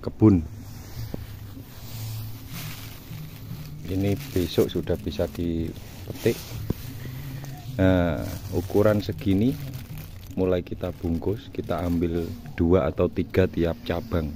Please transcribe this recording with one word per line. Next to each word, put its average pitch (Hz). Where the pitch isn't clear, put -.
kebun. 98
Ini 98
besok 90
sudah 85
bisa 87
dipetik. -
Nah, 87
ukuran 104
segini 104
mulai 92
kita 90
bungkus, 87
kita -
ambil 85
dua 87
atau 90
tiga 92
tiap 82
cabang 82